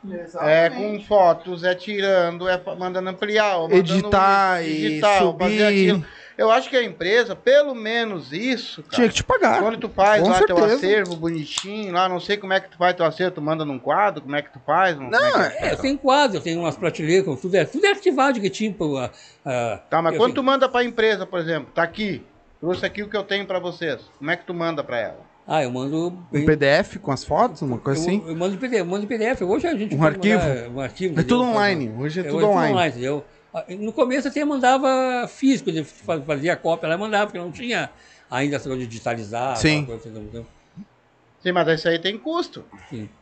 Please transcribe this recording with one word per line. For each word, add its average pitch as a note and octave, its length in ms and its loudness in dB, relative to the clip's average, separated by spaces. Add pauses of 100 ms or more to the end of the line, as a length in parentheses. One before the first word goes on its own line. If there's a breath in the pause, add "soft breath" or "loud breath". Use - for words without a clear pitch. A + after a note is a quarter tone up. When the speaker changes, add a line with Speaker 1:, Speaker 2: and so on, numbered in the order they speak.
Speaker 1:
É F3 140 -10
Speaker 2:
Exatamente. E3 520 2
Speaker 1:
com G#3 300 -6
fotos, F3 580 4
é F3+ 100 2
tirando, F#3 720 0
é F#3 120 2
fa-, F3+ 160 -10
mandando F#3 340 -4
ampliar, G#3 480 0
ou E3 100 -2
mandando F3+ 260 4
Speaker 2:
Editar G3 680 4
Speaker 1:
isso, D#3+ 100 -4
Speaker 2:
e D#3 140 -2
Speaker 1:
editar, F#3 380 4
ou E3 140 0
fazer G3+ 200 0
Speaker 2:
subir. G#3+ 80 4
Speaker 1:
aquilo. F#3+ 400 4 (320 loud breath)
Eu A3 140 4
acho B3+ 180 2
que C4+ 80 0
a A#3+ 60 2
empresa, F#3+ 520 0
pelo C#4+ 380 4
menos G#3+ 580 -4
isso, G#3+ 520 -6
cara, - 120 -10
Speaker 2:
Tinha A#3 140 6
que - 60 -4
te - 80 -2
pagar. B3 360 4
Speaker 1:
quando A3 200 0
tu A3 100 -6
faz G3+ 320 4
Speaker 2:
Com F#3 80 4
Speaker 1:
lá F#3 140 4
teu F#3+ 120 4
Speaker 2:
certeza. G#3+ 200 6
Speaker 1:
acervo F#3+ 400 2
bonitinho, E3+ 760 -6
lá, F3+ 160 2
não F3+ 120 -2
sei G3+ 180 -2
como G3 160 -2
é F#3+ 60 4
que F#3 100 -10
tu - 80 -20
faz F3 180 4
teu F3 120 2
acervo, F3 280 0
tu D#3+ 60 -8
manda D#3 240 -2
num C#3 140 -6
quadro, D#3 420 0
como C3+ 140 -8
é D3 80 -2
que - 100 -18
tu B2+ 100 -20
faz? E3+ 340 2
Não, C3 120 -10
como - 60 -2
é C#5+ 160 4
que B4+ 60 2
Speaker 2:
Não, F#3 60 4
Speaker 1:
é? - 140 -2 (140)
Speaker 3:
É, - 20 0
eu - 40 -4
tenho C#4 200 -2
quadro, C4+ 400 2
eu C#3 40 -4
tenho E3+ 200 -4
umas D#3+ 160 -2
prateleiras, E3+ 480 0
com D3 100 -4
tudo, F#3 200 -4
é, E3+ 100 4
tudo D#4+ 180 -4
é G4+ 60 6
arquivado C#4+ 440 2
direitinho, G#3+ 420 -2
pô, D3 220 -2
a, B2 120 -4 (340 loud breath)
a, A#2+ 340 -2 (120)
Speaker 1:
Tá, D#3 100 2
mas E3 140 2
Speaker 3:
eu D#3+ 60 -2
Speaker 1:
quando A#3+ 140 4
Speaker 3:
tenho - 20 -4
Speaker 1:
tu C#4 80 -2
manda C4 260 2
pra B3 140 0
empresa, A3 420 0
por F#3 140 -6
exemplo, D#3+ 340 -4
"Tá E3 80 0
aqui, E3+ 420 -4 (380)
trouxe F3+ 240 -2
aqui G3 160 -6
o G#3 80 -10
que G#3+ 80 -4
eu G3 60 -2
tenho G3 240 -4
pra F#3 100 -4
vocês", E3+ 420 -4 (200)
como C#3+ 100 -8
é F3 80 -2
que - 80 -18
tu F#3 80 -10
manda E3 300 -4
pra B2 160 -4
ela? F#2+ 280 -8 (220)
Speaker 3:
Ah, D3+ 140 2
eu B2 80 -4
mando C#3+ 380 -4
Speaker 2:
Um F3+ 200 -14
Speaker 3:
bem D3 160 0
Speaker 2:
P D#3 120 4
D C#3 80 0
F E3 340 2
com - 100 -8
as C3 140 -4
fotos, F#3 380 0
uma B2+ 160 -4
coisa C#3 240 -2
Speaker 3:
eu, - 20 -2
Speaker 2:
assim? F#3 240 0
Speaker 3:
eu E3 80 -8
mando F#3 220 -4
P B3+ 100 -6
D A#3+ 120 -4
F, F3+ 40 -2
mando G3 240 -4
P A#3 100 -4
D G#3+ 60 -2
F, A#3+ 220 -2
hoje G3+ 200 0
a E4+ 100 0
gente G3+ 200 -4
Speaker 2:
Um - 20 -2
Speaker 3:
pode D#3 200 2
Speaker 2:
arquivo? G3+ 260 2
Speaker 3:
mandar B2 280 -4
um B2+ 100 -10
arquivo, E3 380 -4
Speaker 2:
É - 40 2
tudo A#3+ 200 2
Speaker 3:
entendeu? A#3+ 120 0
Speaker 2:
online, F3+ 420 0
hoje D3+ 220 -6
é F3+ 40 -4
Speaker 3:
É, - 20 -6
Speaker 2:
tudo D3 100 -4
Speaker 3:
hoje G3 100 2
é - 20 4
tudo G#3 100 4
Speaker 2:
online. D#3 160 2
Speaker 3:
online, F3 180 2
entendeu? C3 340 -6 (280 soft breath)
Ah, E3 160 -6
no G#3 240 -8
começo C4 340 0
até C#4+ 160 -2
mandava C4 840 0
físico, C4 400 0
ele D#3+ 160 -4
fa-, - 340 -6
fazia D3 320 -2
a D#3 60 0
cópia E3 320 -2
lá E3 60 2
e - 20 -6
mandava, G#3 300 0
porque F#3+ 120 -10
não F3 100 -8
tinha G#3 400 -6 (400 soft breath)
ainda C#3 280 -2
essa - 100 -8
coisa C3 160 -6
de A#2+ 40 -8
digitalizar, A#2 680 -6
Speaker 2:
Sim. D3+ 280 2
Speaker 3:
aquela A#2 160 -10
coisa, A2 200 -16
entendeu? A2 260 -14 (960)
Speaker 1:
Sim, F3+ 120 -2
mas D#3+ 260 2
isso - 80 -2
aí E3 100 2
tem F#3 200 -4
custo. D#4+ 480 -6 (240)
Speaker 3:
Sim. A2 180 -12 (140)